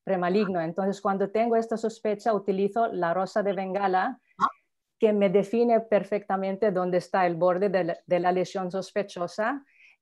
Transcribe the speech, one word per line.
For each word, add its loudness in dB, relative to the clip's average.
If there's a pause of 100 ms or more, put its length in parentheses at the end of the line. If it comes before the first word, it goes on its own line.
premaligno. 0
Entonces, -2
cuando 0
tengo 2
esta 0
sospecha, -2
utilizo 0
la -2
rosa -2
de 0
Bengala, -2 (800)
que 4
me 4
define 2
perfectamente -2
dónde 0
está 0
el 0
borde 2
de 0
la, -4
de 0
la 2
lesión -2
sospechosa, -4 (380)